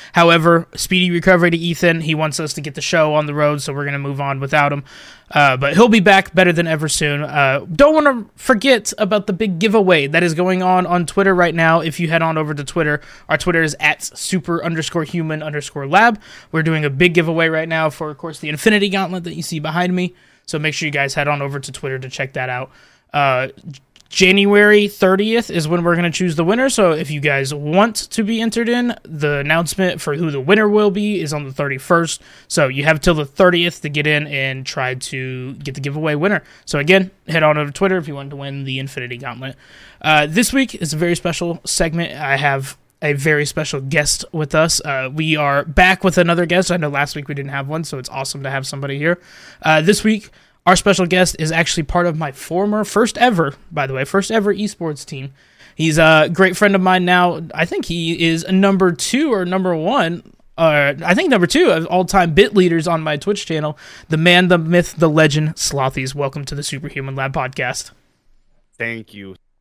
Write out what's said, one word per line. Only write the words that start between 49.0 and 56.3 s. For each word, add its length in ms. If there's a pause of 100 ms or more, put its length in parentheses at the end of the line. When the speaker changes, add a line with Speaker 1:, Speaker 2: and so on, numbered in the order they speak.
Speaker 1:
Uh, 220
this 200
week, 280 (340)
our 100
special 320
guest 320
is 140
actually 320
part 220
of 100
my 160
former, 520
first 340
ever, 360 (160)
by 160
the 60
way, 140
first 260
ever 200
esports 520
team. 280 (440)
He's 220
a 340